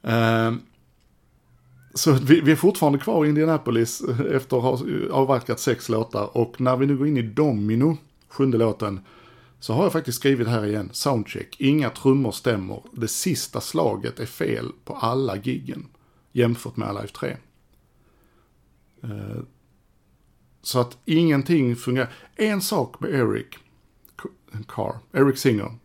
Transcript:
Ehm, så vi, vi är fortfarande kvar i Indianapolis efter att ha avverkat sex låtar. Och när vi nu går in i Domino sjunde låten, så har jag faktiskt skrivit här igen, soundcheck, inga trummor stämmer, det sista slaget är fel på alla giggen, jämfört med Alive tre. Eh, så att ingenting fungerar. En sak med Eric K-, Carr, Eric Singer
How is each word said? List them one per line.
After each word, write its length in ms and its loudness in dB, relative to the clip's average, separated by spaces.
Ehm, 580 2
så 180 2
vi, 300 6
vi 100 6
är 40 8
fortfarande 440 4
kvar 260 0
i 40 4
Indianapolis 720 0
efter 260 0
att 60 0
ha 160 2
avverkat 480 0
sex 300 -2
låtar. 480 -2
Och 240 0
när 160 2
vi 80 2
nu 120 0
går 100 0
in 100 0
i 40 0
Domino 760 0
sjunde 280 2
låten, 420 0
så 140 -4
har 100 2
jag 80 2
faktiskt 260 -4
skrivit 300 2
här 180 0
igen, 280 -4
soundcheck, 680 -4
inga 300 2
trummor 420 2
stämmer, 500 -4
det 160 -6
sista 540 -4
slaget 580 -2
är 60 -6
fel 460 -6
på 80 -12
alla 440 -2
giggen, 500 -8
jämfört 460 0
med 100 -6
Alive 200 -8
tre. 300 -8
Eh, 400 -10
så 180 -2
att 260 -2
ingenting 680 2
fungerar. 380 -4
En 260 0
sak 380 -4
med 120 -4
Eric 360 0
K-, 140 -14
Carr, 280 -6
Eric 260 4
Singer 340 0